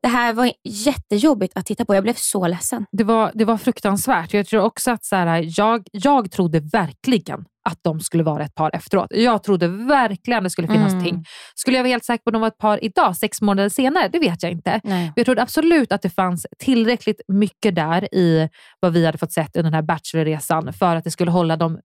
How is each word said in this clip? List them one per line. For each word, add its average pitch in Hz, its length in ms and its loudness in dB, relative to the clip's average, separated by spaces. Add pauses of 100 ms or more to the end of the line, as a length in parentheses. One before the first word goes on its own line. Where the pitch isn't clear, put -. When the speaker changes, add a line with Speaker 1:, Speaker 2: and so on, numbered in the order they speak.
Speaker 1:
Det 254 80 0
här 240 240 0
var 240 180 0 (120)
jättejobbigt 214 920 0
att 196 80 -6
titta 220 200 -4
på. 202 100 2
Jag 196 80 2
blev 233 140 -2
så 185 300 -2
ledsen. 190 440 -4
Speaker 2:
Det 208 120 0
var, 220 300 2
det 214 120 2
var 226 120 2
fruktansvärt. 196 760 0
Jag 208 140 0
tror 220 140 2
också 226 300 -2
att 226 140 -4
så - 100 -2
här, 165 440 0
jag, 220 320 0
jag 233 400 2
trodde 165 280 0
verkligen 175 880 -2 (240)
att 165 120 -10
de 160 180 -2
skulle 165 240 0
vara 151 200 -2
ett 156 120 -12
par 156 200 -2
efteråt. - 340 -2
Jag 226 340 2
trodde 180 240 0
verkligen 226 760 0
det 185 60 -2
skulle 170 180 -4
finnas 214 260 2
Speaker 1:
Mm. 185 40 -2
Speaker 2:
någonting. 175 280 -4 (300)
Skulle 254 220 0
jag 247 60 0
vara 254 60 2
helt 240 160 -2
säker 233 180 -4
på 233 60 0
att 214 40 -4
de 220 80 0
var 226 60 0
ett 220 100 -4
par 214 260 0
idag, 220 340 2
sex - 240 -4
månader 202 280 2
senare? 269 380 0
Det 339 120 -2
vet 190 240 0
jag 175 80 -4
inte. 170 200 -4 (120)
Speaker 1:
Nej. 185 200 -2
Speaker 2:
Men 160 120 -6
jag 233 100 2
trodde 254 160 2
absolut 311 500 2
att 196 100 0
det 190 80 -2
fanns 180 360 -2 (140)
tillräckligt 233 680 0
mycket 196 480 0
där 170 400 0
i 160 340 4 (300)
vad 180 140 2
vi 170 120 4
hade 156 120 0
fått - 140 -6
sett - 260 -4
under 170 140 0
den - 20 -2
här 160 80 0
bachelorresan 156 920 -2
för 175 220 2
att 165 80 -4
det 165 80 -6
skulle 175 200 -2
hålla 165 260 2
dem 165 280 -2